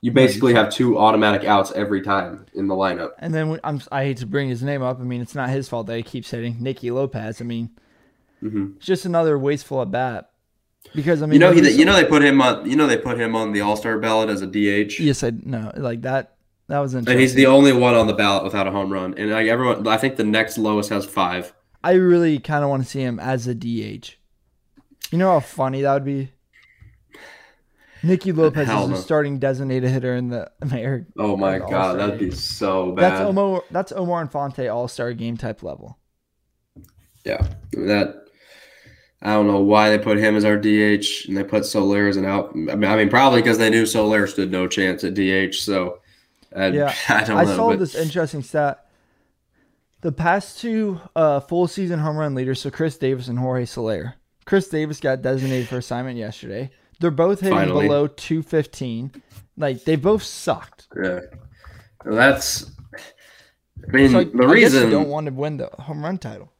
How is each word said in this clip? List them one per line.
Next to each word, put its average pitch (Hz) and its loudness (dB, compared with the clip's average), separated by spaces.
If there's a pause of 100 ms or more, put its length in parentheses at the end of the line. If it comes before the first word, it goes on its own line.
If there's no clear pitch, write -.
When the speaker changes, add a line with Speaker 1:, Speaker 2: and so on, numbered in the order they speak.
Speaker 1:
You 120 -2
Speaker 2:
No, 127 6
you 127 8
Speaker 1:
basically 123 2
Speaker 2:
can't. 110 4
Speaker 1:
have - -6
two 120 2
automatic 107 4
outs 101 2
every 104 -2
time 98 -4 (100)
in 98 -4
the 98 -2
lineup. 92 -2
Speaker 2:
And 160 -6
then 156 -2
when, 156 -6
I'm, 147 -6 (100)
I 135 -2
hate 135 -4
to 123 -12
bring 135 -4
his 123 -6
name 139 -4
up. 127 -4
I 123 -12
mean, 123 -6
it's 117 -12
not 131 -4
his 135 -4
fault 117 -6
that 117 -6
he 117 -6
keeps - -12
hitting. 120 -8
Nicky 127 -8
Lopez. 120 -6
I - -10
mean, 117 -8 (720)
Speaker 1:
Mm-hmm. 101 -6
Speaker 2:
it's - -20
just 190 -2
another 165 0
wasteful 139 -4
at 98 -6
bat. 120 -6 (680)
Because, 151 0
I - -2
mean, 151 0
Speaker 1:
You 147 10
know, 180 10
he, 170 8
Speaker 2:
he's 143 6
Speaker 1:
you 156 8
know 196 4
they 175 6
put 151 4
him 139 6
on, 120 2
you 131 0
know 151 4
they 120 2
put 120 -4
him 113 -2
on 110 -2
the 101 -2
All-Star 107 -2
ballot 110 0
as 98 -4
a 95 -8
D 101 0
H? 101 -2
Speaker 2:
Yes, 147 0
I 117 0 (120)
know. 113 -8
Like, 120 -8
that, 131 -6 (320)
that 143 -4
was 139 -4
Speaker 1:
And 120 -4
he's 127 4
the 135 6
Speaker 2:
interesting. - 8
Speaker 1:
only 139 8
one 120 4
on 113 6
the 107 0
ballot 101 2
without 95 -2
a 92 -4
home 98 -4
run. 92 -6
And, 104 -4
like, 110 0
everyone, 117 0
I 110 2
think 131 -2
the 113 0
next 110 0
lowest 107 0
has 98 -4
five. 90 -4 (320)
Speaker 2:
I 175 2
really 175 4
kinda 147 -2
wanna 135 -2
see 135 -8
him 123 -4
as 120 -4
a 123 -4
D 117 -6
H. 104 -14 (920)
You 160 -2
know 185 4
how 165 4
funny 135 -4
that 139 2
would 139 -2
be? 135 -6 (1700)
Nicky 185 2
Lopez 156 2
Speaker 1:
Hell 104 0
Speaker 2:
is 95 -2
the 95 -2
Speaker 1:
no. 95 -4
Speaker 2:
starting 143 -2
designated 131 -2
hitter 127 -2
in 123 -4
the 120 -8
<laughs> - -16
American 131 -6
Speaker 1:
Oh 104 0
my 95 0
Speaker 2:
All-Star 92 -8
Speaker 1:
God, 95 0
that'd 101 -2
Speaker 2:
game. 95 -2
Speaker 1:
be - -8
so 95 -2
Speaker 2:
That's 185 2
Speaker 1:
bad. 196 0
Speaker 2:
Omar, 196 0
that's 185 -4
Omar 175 -4
Infante 139 -6
All-Star 120 -6
game 117 -8
type 110 -10
level. - -14 (1300)
Speaker 1:
Yeah, - -2 (280)
that, 101 0 (960)
I 107 -2
don't 107 4
know 101 2
why 107 6
they 107 4
put 107 0
him 107 2
as 104 2
our 104 4
D 107 2
H 104 0
and 98 -4
they 98 -2
put 104 -2
Soler 101 0
as 98 0
an 95 -2
out. 98 -4
I 78 -4
mean, 104 0
I 104 2
mean, 104 2
probably 123 6
'cause 113 2
they 113 2
knew 113 4
Soler 107 0
stood 95 -4
no 92 -2
chance 92 -2
at 92 -4
D 95 0
H. 95 -2
So, 92 -4 (560)
I, 95 0
Speaker 2:
Yeah, 143 0
Speaker 1:
<laughs> - -8
I 110 2
don't 110 0
Speaker 2:
I - 6
Speaker 1:
know, - 2
Speaker 2:
saw 226 2
Speaker 1:
but 190 0
Speaker 2:
this 175 -2
interesting 160 -4
stat. 143 -4 (1160)
The 170 -4
past 170 -2
two, 220 -4 (140)
uh, 151 2
full 175 -2
season 175 -4
home 151 -2
run 147 -4
leaders, 127 -4
so 143 -8
Chris 160 -4
Davis 131 -2
and 123 -4
Jorge 127 -2
Soler. 110 -6 (320)
Chris 196 2
Davis 156 -4
got 131 -2
designated 131 -2
for 127 -8
assignment 123 -8
yesterday. 110 -10 (300)
They're 170 0
both 175 0
hitting 185 0
Speaker 1:
Finally. 156 2
Speaker 2:
below 143 2
two 160 -6
fifteen. 135 -6 (460)
Like, 135 -4
they 156 2
both 202 2
sucked. - -8
Speaker 1:
Yeah. 92 -4 (840)
Well, 107 -2
that's, - 2 (240)
I - -20
mean, 135 6
Speaker 2:
So 120 6
I, - 2
Speaker 1:
the - -10
Speaker 2:
I 131 6
guess 220 6
you 131 4
Speaker 1:
reason 113 4
Speaker 2:
don't 98 2
want 151 -4
to 143 -6
win 147 -6
the 127 -8 (120)
home 147 -12
run 180 -6
title. 104 -14